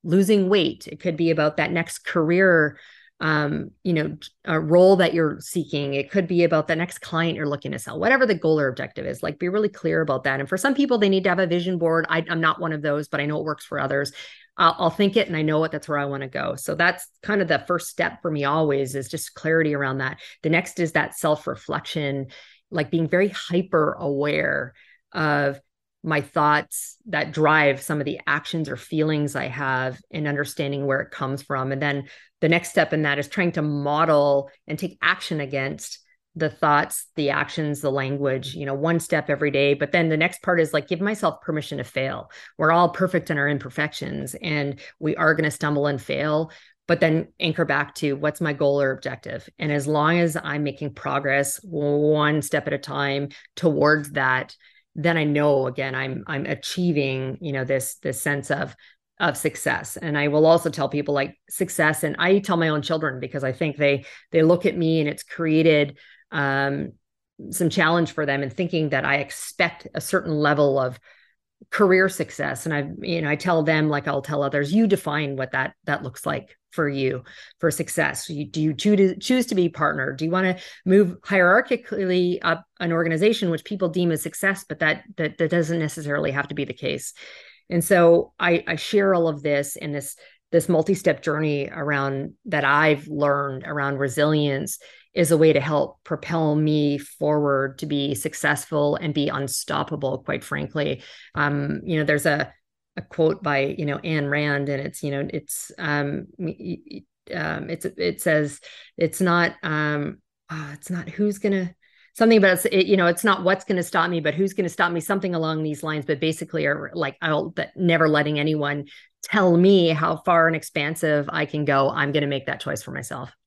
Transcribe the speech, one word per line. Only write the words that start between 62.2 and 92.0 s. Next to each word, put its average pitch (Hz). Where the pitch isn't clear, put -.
tell 196
my 165
own 151
children, 151
because 135
I 131
think 147
they, 139
they 156
look 175
at 165
me 160
and 147
it's -
created, 156
um, 139
some 175
challenge 165
for 151
them 139
in 131
thinking 165
that 135
I 139
expect -
a -
certain 165
level 147
of 127
career 190
success. 147
And 160
I, 143
you 170
know, 147
I 151
tell 165
them, 156
like 147
I'll 139
tell 143
others, 143
"You 220
define 147
what 131
that, 131
that -
looks -
like 139
for 151
you 135
for 165
success. 147
You, 151
do 147
you 156
choose 208
to, 190
choose 254
to -
be 180
partnered? 143
Do 156
you 165
wanna 185
move 185
hierarchically 185
up 165
an 170
organization, 170
which 160
people 190
deem 170
as 156
success, 196
but 156
that, 156
that, 151
that 160
doesn't 170
necessarily 151
have 139
to 143
be 147
the 131
case?" 139
And 170
so 170
I, 175
I 165
share 196
all 165
of 147
this 147
in 147
this, 139
this 165
multi-step 175
journey 147
around, 139